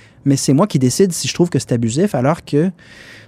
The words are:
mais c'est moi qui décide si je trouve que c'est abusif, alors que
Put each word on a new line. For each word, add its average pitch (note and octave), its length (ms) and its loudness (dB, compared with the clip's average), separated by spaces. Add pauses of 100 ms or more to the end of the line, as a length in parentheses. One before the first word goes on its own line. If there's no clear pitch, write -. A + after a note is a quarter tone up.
(240)
mais C#3 120 2
c'est C#3 180 0
moi F3+ 120 4
qui D#3 120 -2
décide C3 340 2
si - 160 -6
je - 60 -6
trouve F3 160 0
que - 80 -2
c'est - 140 -4
abusif, A#2+ 420 -2
alors C#3 300 0
que D#3+ 260 0 (580)